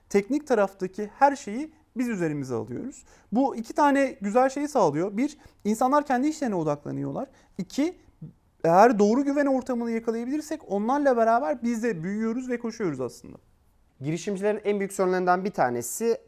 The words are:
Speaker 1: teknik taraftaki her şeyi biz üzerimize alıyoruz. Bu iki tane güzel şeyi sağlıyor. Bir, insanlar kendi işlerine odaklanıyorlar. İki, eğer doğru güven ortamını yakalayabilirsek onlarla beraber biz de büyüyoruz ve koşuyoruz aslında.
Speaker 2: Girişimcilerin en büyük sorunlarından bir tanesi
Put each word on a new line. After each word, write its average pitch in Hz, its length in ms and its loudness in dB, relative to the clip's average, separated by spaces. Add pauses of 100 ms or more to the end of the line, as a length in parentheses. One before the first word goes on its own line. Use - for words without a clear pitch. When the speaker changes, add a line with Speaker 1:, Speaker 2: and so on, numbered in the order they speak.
Speaker 1:
teknik 202 380 -2
taraftaki 202 600 -2 (100)
her 285 160 6
şeyi 254 360 -10 (260)
biz 247 100 -2
üzerimize 151 480 -4
alıyoruz. 120 480 -8 (280)
Bu 254 240 2
iki 226 180 -10
tane 277 480 2
güzel 233 280 2
şeyi 285 180 -4
sağlıyor. 196 500 0
Bir, 277 200 -2 (260)
insanlar 262 420 2
kendi 262 220 0
işlerine 269 280 -2
odaklanıyorlar. 147 720 -4 (280)
İki, 294 400 -4 (640)
eğer 190 360 8
doğru 220 260 4
güven 277 200 0
ortamını 247 460 -2
yakalayabilirsek 240 760 -4
onlarla 247 500 2
beraber 233 460 2
biz 233 200 -2
de 202 200 -2
büyüyoruz 226 460 -4
ve 240 100 -4
koşuyoruz 214 420 -4
aslında. - 360 -10 (640)
Speaker 2:
Girişimcilerin 196 640 -2
en 208 160 0
büyük 196 140 -4
sorunlarından 185 520 2
bir 202 60 -4
tanesi 143 680 -2 (100)